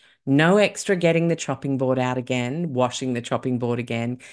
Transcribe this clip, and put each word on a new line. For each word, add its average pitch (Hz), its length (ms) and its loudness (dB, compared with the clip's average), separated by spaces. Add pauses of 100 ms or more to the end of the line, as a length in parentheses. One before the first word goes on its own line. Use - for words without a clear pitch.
(260)
No 160 320 6
extra 202 360 2
getting 170 340 2
the 165 80 0
chopping 139 420 -4
board 131 200 2
out 127 200 0
again, 127 560 -4
washing 127 400 0
the 120 80 -4
chopping 127 360 -2
board 120 200 -2
again, 120 400 -4 (140)